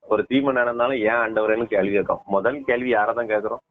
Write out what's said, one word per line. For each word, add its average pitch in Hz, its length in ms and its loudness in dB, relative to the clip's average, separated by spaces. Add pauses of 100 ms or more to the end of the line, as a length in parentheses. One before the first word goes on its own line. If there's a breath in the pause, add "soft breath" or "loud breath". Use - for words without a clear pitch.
ஒரு 107 200 0
தீமை 139 280 0
நடந்தாலும் 120 480 0
ஏன் 117 200 2
ஆண்டவரேன்னு 110 460 0
கேள்வி 101 260 0
கேட்கும். 95 340 0
முதல் 101 360 0
கேள்வி 127 260 -2
யாரை 110 240 2
தான் 113 180 -4
கேட்கிறோம்? 107 400 -4